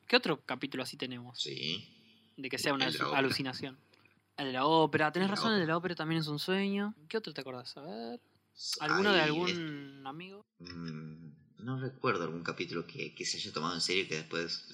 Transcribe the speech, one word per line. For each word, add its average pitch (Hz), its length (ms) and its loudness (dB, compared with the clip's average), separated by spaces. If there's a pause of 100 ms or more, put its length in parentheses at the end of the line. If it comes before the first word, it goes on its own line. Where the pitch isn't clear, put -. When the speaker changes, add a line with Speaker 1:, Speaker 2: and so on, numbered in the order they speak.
Speaker 1:
¿Qué 240 100 6
otro 170 280 2
capítulo 131 380 -4
así 139 140 -10
tenemos? 123 440 -8
Speaker 2:
Sí. 78 480 -6 (480)
Speaker 1:
De 135 120 -6
que 127 100 -2
sea 147 160 2
una 135 120 2
Speaker 2:
El 123 60 2
de - 60 -2
la 135 60 0
Speaker 1:
alu-, 143 60 0
Speaker 2:
ópera. 143 80 2
Speaker 1:
alucinación. 135 600 0 (580)
El 143 100 -4
de 131 60 -2
la 131 140 4
ópera, 151 460 6
tenés 185 140 4
Speaker 2:
El 196 40 2
de 208 60 0
la - 0 -
Speaker 1:
razón, 226 160 2
el 208 60 6
de 180 60 6
Speaker 2:
ópera. 160 80 2
Speaker 1:
la 170 60 6
ópera 175 160 -2
también 160 260 0
es 156 60 0
un 147 120 -2
sueño. 196 560 0 (140)
¿Qué - 80 -4
otro 214 160 -6
te 139 80 -8
acordás? 127 360 -10
A 139 60 -14
ver. 233 380 -10 (600)
¿Alguno 190 320 4
de 175 80 8
Speaker 2:
Ay, 151 80 6
Speaker 1:
algún 170 200 4 (540)
Speaker 2:
es-, 135 40 -12
Speaker 1:
amigo? 185 400 -12 (120)
Speaker 2:
mm, 80 1040 -12
no 131 160 -4
recuerdo 123 440 0
algún 82 180 -4
capítulo 85 440 -4
que, 78 280 -8
que - 100 -8
se - 140 -2
haya 104 140 -8
tomado 82 220 -2
en 82 60 -2
serio 90 240 2
y - 40 -8
que 78 80 -2
después 82 580 -4